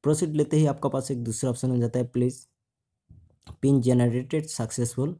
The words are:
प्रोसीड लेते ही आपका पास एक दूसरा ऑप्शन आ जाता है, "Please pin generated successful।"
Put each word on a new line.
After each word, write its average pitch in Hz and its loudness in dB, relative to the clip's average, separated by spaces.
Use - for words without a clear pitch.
प्रोसीड 151 0
लेते 151 2
ही 156 6
आपका 139 0
पास 135 -4
एक 120 -4
दूसरा 117 -2
ऑप्शन 127 -2
आ 123 2
जाता 120 0
है, 123 -2
"Please 123 0
pin 135 4
generated 123 2
successful।" 127 -4